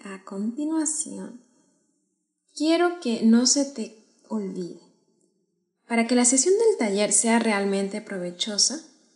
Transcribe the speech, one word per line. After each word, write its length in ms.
a 180
continuación, 1160
quiero 460
que 220
no 220
se 200
te 320
olvide. 500
Para 220
que 80
la 80
sesión 340
del 200
taller 340
sea 280
realmente 600
provechosa, 800